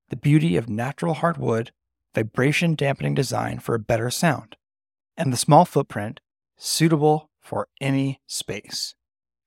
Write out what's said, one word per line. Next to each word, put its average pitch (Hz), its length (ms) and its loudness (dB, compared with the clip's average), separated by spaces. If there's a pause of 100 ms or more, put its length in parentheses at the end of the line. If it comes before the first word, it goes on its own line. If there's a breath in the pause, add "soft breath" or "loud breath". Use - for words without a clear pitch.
the - 60 -8
beauty 156 400 2
of 123 140 -2
natural 135 460 -4
hardwood, 127 560 -2 (420)
vibration 143 640 0
dampening 143 400 -2
design 120 440 -2
for - 140 -4
a 117 60 0
better 117 320 -2
sound, 123 440 -2 (640)
and 131 160 0
the 117 40 0
small 165 280 6
footprint, 117 560 -4 (360)
suitable 156 840 2
for - 280 -8 (120)
any 135 480 -2
space. - 640 -10 (540)